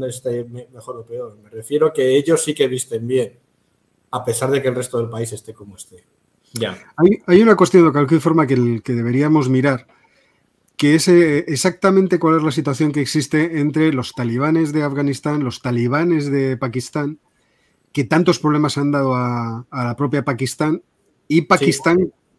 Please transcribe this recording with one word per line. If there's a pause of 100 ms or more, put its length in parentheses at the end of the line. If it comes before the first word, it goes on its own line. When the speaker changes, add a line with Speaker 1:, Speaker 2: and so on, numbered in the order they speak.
Speaker 1:
esté
me-,
mejor
o
peor.
Me
refiero
a
que
ellos
sí
que
visten
bien, (800)
a
pesar
de
que
el
resto
del
país
esté
como
esté. (500)
Speaker 2:
Ya. (180)
Speaker 3:
Hay,
hay
una
cuestión
de
cualquier
forma
que
el,
que
deberíamos
mirar, (880)
que
es,
eh,
exactamente
cuál
es
la
situación
que
existe
entre
los
talibanes
de
Afganistán,
los
talibanes
de
Pakistán, (720)
que
tantos
problemas
han
dado
a,
a
la
propia
Pakistán, (460)
y
Speaker 2:
Sí.
Speaker 3:
Pakistán (280)